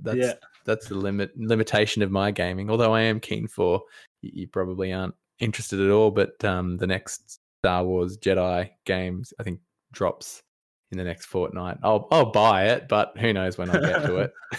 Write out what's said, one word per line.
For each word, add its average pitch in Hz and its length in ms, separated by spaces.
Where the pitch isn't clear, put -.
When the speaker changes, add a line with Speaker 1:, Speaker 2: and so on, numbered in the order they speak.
Speaker 1:
that's 113 140
Speaker 2:
Yeah. 123 160
Speaker 1:
that's 110 240
the 101 60
limit, 98 420
limitation 110 640
of 95 80
my 98 180
gaming. 95 400
Although 113 240
I 113 80
am 113 180
keen 110 280
for, 90 340
y-, - 120
you - 140
probably 92 460
aren't 95 220
interested 107 400
at 98 100
all, 107 220
but, - 340
um, 90 320
the 92 80
next - 540
Star 90 200
Wars 92 340
Jedi 92 520
games, 92 540
I 120 40
think, 90 180
drops - 480
in 98 60
the 90 60
next 87 220
fortnight. 90 560
I'll, 107 300
I'll 139 200
buy 104 380
it, - 180
but - 300
who 113 160
knows 95 240
when 90 140
I'll 160 100
get 160 240
to 90 120
it. 107 160